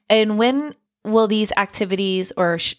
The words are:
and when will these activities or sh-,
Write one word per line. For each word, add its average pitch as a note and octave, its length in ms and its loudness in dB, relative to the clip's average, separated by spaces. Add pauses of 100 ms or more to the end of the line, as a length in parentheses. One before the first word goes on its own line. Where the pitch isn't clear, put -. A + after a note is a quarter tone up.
and G#3+ 280 4
when C4+ 380 0 (300)
will A3 220 2
these G#3+ 280 0
activities F#3+ 800 -2
or E3+ 240 0
sh-, - 200 -4